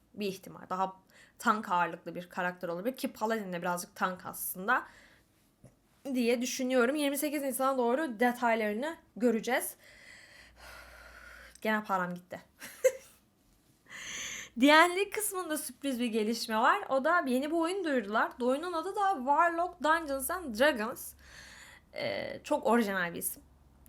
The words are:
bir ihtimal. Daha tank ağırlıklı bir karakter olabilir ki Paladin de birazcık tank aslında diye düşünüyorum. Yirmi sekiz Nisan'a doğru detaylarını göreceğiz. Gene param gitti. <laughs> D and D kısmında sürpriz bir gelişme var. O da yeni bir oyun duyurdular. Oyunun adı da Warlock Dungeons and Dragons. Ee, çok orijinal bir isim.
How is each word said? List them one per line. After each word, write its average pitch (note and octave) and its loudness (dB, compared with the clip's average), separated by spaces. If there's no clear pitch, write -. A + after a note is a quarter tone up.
bir G#3 -4
ihtimal. F#3 -10
Daha F#3 -2
tank G#3+ 2
ağırlıklı F3 0
bir F3 -10
karakter F3+ -4
olabilir G3 -4
ki - -6
Paladin A3 -4
de F3 -6
birazcık F3+ -4
tank F#3 -4
aslında G#3 -2
diye A#3+ 2
düşünüyorum. B3+ 2
Yirmi C#4+ 2
sekiz D4+ -2
Nisan'a C4 0
doğru A#3+ 0
detaylarını A#3+ 0
göreceğiz. A#3 0
Gene G#3+ 0
param F3+ -2
gitti. - -12
<laughs> - -14
D C#4 8
and F4 8
D G4+ 0
kısmında F#4 -4
sürpriz B3+ -6
bir B3 0
gelişme A3 0
var. D#4 6
O C4 2
da E4 4
yeni C4 0
bir E4 0
oyun F4 0
duyurdular. B3+ 0
Oyunun C#4 0
adı F4 -4
da G4 2
Warlock E4 0
Dungeons D4 0
and D#4+ -6
Dragons. B3 0
Ee, - -6
çok - 0
orijinal G3 2
bir F3+ -8
isim. - -8